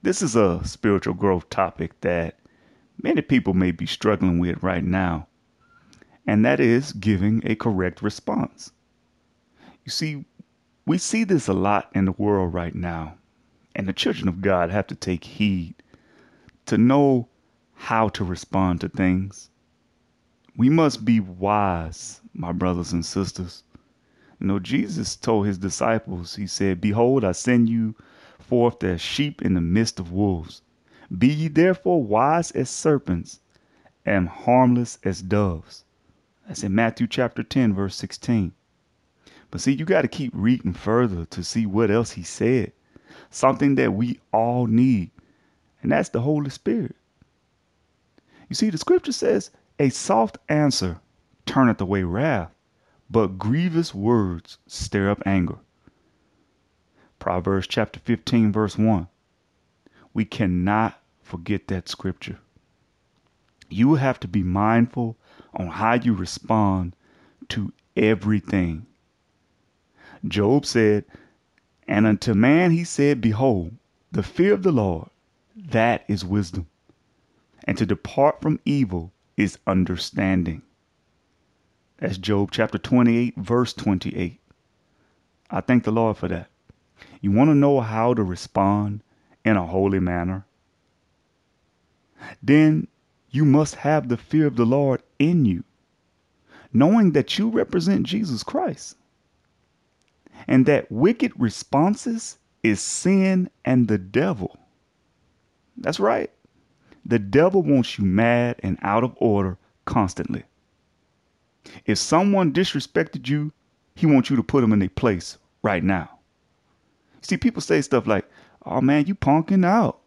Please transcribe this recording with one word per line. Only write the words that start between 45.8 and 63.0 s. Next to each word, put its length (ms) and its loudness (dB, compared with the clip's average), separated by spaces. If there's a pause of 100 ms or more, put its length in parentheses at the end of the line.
and 100 0
that's 160 0
the 140 -4
Holy 280 -2
Spirit. 460 -4 (1500)
You 60 -10
see, 160 0
the 80 -4
scripture 340 0
says, 400 -2 (260)
"A 100 2
soft 480 -2 (120)
answer 500 0 (480)
turneth 340 2
away 220 0
wrath, 480 -2 (600)
but 280 0
grievous 560 -2
words 720 -2
stir 440 -2
up 160 -2
anger." 300 0 (1600)
Proverbs 480 -2
chapter 340 -4
fifteen, 520 0
verse 240 -2
one. 300 2 (1080)
We 120 -2
cannot 760 0 (240)
forget 460 -8
that 200 -6
scripture. 500 -10 (1300)